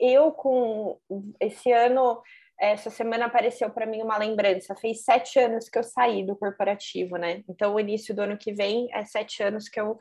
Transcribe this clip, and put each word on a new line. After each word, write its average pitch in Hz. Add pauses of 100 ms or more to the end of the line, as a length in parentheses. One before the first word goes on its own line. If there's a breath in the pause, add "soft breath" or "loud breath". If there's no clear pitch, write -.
eu, 269
com 233 (400)
esse 214
ano, 240 (380 loud breath)
essa 208
semana 226
apareceu 233
pra 220
mim 220
uma 220
lembrança. 202
Fez 226
sete 254
anos 226
que -
eu 233
saí 233
do 196
corporativo, 196
né? 175
Então, 202
o -
início 214
do 202
ano 202
que 208
vem 208
é 208
sete 220
anos 214
que -
eu 214